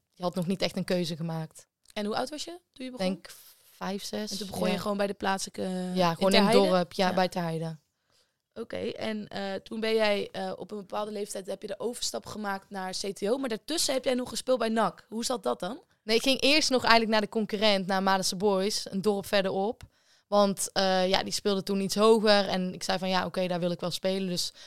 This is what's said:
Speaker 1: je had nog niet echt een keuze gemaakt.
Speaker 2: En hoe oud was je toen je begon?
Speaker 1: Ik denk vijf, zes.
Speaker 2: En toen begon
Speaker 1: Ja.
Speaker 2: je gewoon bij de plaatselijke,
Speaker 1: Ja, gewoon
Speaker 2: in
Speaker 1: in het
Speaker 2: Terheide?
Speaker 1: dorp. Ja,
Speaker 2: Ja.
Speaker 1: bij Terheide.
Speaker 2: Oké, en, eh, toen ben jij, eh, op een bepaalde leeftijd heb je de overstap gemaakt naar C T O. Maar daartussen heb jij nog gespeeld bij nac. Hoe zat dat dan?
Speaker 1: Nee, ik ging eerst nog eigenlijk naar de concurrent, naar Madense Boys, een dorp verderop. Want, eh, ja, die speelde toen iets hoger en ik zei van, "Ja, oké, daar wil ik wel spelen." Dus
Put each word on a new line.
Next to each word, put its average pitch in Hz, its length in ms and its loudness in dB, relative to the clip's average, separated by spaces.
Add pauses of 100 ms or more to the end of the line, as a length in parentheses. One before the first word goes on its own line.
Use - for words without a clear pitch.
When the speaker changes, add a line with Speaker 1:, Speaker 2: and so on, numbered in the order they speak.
(140)
Speaker 1:
je 180 100 -16
had 175 120 -2
nog 175 120 -2
niet 190 140 -2
echt - 160 -2
een 185 60 -2
keuze 175 320 0
gemaakt. 160 520 -8 (260)
Speaker 2:
En 208 120 -4
hoe 214 100 -2
oud 262 140 -2
was 302 140 -10
je 339 160 -14 (140)
toen 254 120 -12
je 254 60 -10
begon? 240 140 -4
Speaker 1:
Ik 185 80 0
denk - 160 -14 (420)
vijf, 190 320 -8
zes. 214 280 -6
Speaker 2:
En 202 60 -6
toen 202 100 -8
begon 180 200 -2
Speaker 1:
Ja. 180 60 0
Speaker 2:
je 180 60 -4
gewoon 202 180 -4
bij 202 100 0
de - 60 -4
plaatselijke, 190 800 -4
Speaker 1:
Ja, 175 200 2
gewoon 190 180 2
Speaker 2:
in 196 60 4
Speaker 1:
in 208 60 6
het 196 80 4
Speaker 2:
Terheide? 190 260 6
Speaker 1:
dorp. 180 160 -2
Ja, 185 140 2
Speaker 2:
Ja. 180 60 0
Speaker 1:
bij 185 140 2
Terheide. 165 500 -4 (760)
Speaker 2:
Oké, 226 240 -10
en, 214 500 -6
eh, 196 260 -6
toen 220 260 -8
ben 220 160 0
jij, 208 360 2
eh, 190 240 -6
op 185 160 -12
een 214 60 -10
bepaalde 208 340 -8
leeftijd 202 360 -8
heb 196 140 -8
je 214 60 -10
de 196 120 -8
overstap 233 460 -6
gemaakt 202 440 -8
naar 190 220 -8
C 196 240 -6
T - 140 -12
O. 254 80 2
Maar 262 120 -4
daartussen 277 440 -2
heb 254 120 -2
jij 269 80 2
nog 247 160 -2
gespeeld 247 300 0
bij 226 100 2
nac. 220 400 0
Hoe 226 160 -6
zat 254 180 -2
dat 240 160 0
dan? 208 220 -8 (220)
Speaker 1:
Nee, 214 120 2
ik 214 80 4
ging 269 180 2
eerst 294 280 6
nog 254 120 2
eigenlijk 226 300 4
naar 214 100 2
de 202 80 -2
concurrent, 202 580 2
naar 190 160 2
Madense 190 320 2
Boys, 196 540 0
een 196 120 -4
dorp 196 240 0
verderop. 196 560 0 (460)
Want, 202 460 4
eh, 185 360 4
ja, 190 140 4
die 196 100 -8
speelde 196 300 0
toen 196 160 0
iets 196 160 -2
hoger 208 520 6
en 185 260 -2
ik - 100 -12
zei 190 140 -2
van, 185 120 -4
"Ja, 185 160 2
oké, 180 220 -2
daar 175 120 -2
wil 175 120 0
ik 170 80 -4
wel 175 120 -4
spelen." 190 360 -2
Dus 175 240 -2 (160)